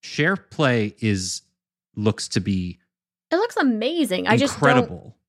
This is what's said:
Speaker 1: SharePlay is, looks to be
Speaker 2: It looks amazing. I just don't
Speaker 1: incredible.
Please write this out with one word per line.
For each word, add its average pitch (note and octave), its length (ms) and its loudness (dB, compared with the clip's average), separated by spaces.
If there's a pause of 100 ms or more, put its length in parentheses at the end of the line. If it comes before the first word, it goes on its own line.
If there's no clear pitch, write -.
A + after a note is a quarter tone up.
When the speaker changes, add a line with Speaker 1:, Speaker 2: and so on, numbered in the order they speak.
Speaker 1:
SharePlay C#3+ 960 0
is, F#2+ 420 -2 (540)
looks G#2+ 340 -2
to - 100 0
be F#2 400 -4 (500)
Speaker 2:
It D#4+ 60 0
looks A4+ 220 0
amazing. A#3+ 680 0
I A3 100 4
just C#4 220 0
don't - 100 4
Speaker 1:
incredible. - 480 0 (100)